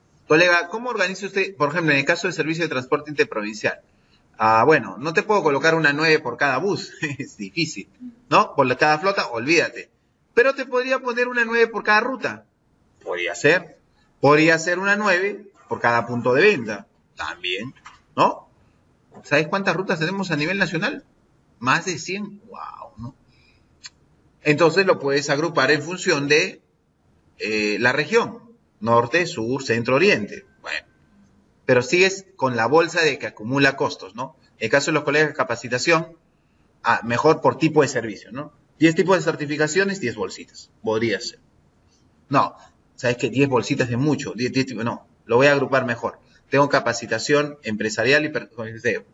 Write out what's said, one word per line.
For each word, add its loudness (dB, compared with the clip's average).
Colega, 4
¿cómo -8
organiza -4
usted, -4
por 0
ejemplo, 0
en 2
el -2
caso 0
del -4
servicio -4
de -4
transporte -4
interprovincial? -4
Ah, 4
bueno, 2
no -6
te 0
puedo 0
colocar 2
una 2
nueve 2
por -8
cada 0
bus, -4
<laughs> -8
es -12
difícil, -8
¿no? 2
Por 4
la, 0
cada 2
flota, -2
olvídate. -2
Pero 4
te -6
podría -2
poner -2
una -2
nueve 2
por -8
cada 4
ruta. -6
Podría -6
ser. 0
Podría 6
ser -2
una 2
nueve -2
por -6
cada 2
punto 0
de 4
venta. 2
También, -8
¿no? 0
¿Sabes 0
cuántas 0
rutas -2
tenemos -4
a 0
nivel -2
nacional? -2
Más 0
de -6
cien. -10
¡Guau! -18
¿No? -14
Entonces 4
lo 2
puedes -2
agrupar 0
en 2
función -2
de, 0
eh, -2
la 2
región. -2
Norte, 2
sur, -6
centro, 0
oriente. 0
Bueno. -10
Pero 4
sigues 0
con -2
la 0
bolsa 2
de 0
que -10
acumula 0
costos, -6
¿no? -12
En -6
el -4
caso 2
de 0
los 0
colegas 2
de -10
capacitación, -2
ah, 2
mejor 2
por 2
tipo 4
de 4
servicio, -6
¿no? -12
Diez 4
tipos 2
de 0
certificaciones, -2
diez -6
bolsitas. -10
Podría -2
ser. -14
No, 0
¿sabes -2
qué? -4
Diez 2
bolsitas 0
de -4
mucho. -2
Diez, -4
diez -2
tipos, -10
no, -8
lo 2
voy 6
a 6
agrupar 0
mejor. -6
Tengo 4
capacitación 0
empresarial 0
y -4
per-, -8